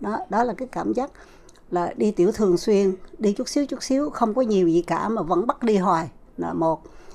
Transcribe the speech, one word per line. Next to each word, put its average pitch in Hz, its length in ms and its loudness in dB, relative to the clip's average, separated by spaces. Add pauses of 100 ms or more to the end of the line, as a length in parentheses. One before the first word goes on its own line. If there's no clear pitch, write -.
Đó, - 180 -4 (100)
đó 220 160 2
là 240 80 -2
cái 247 200 -8
cảm 190 200 -4
giác 247 180 -2 (600)
là 175 260 -2
đi 214 140 2
tiểu 196 220 2
thường 190 240 2
xuyên, 196 380 2 (240)
đi 208 140 2
chút 240 160 -4
xíu, 285 180 0
chút 269 160 -8
xíu, 277 280 0
không 220 240 0
có 262 80 2
nhiều 196 260 4
gì 170 140 4
cả 165 260 -2
mà 220 140 -2
vẫn 175 240 0
bắt - 160 -4
đi 220 140 2
hoài 175 320 2 (280)
là 170 160 -6
một. 165 300 -2 (320)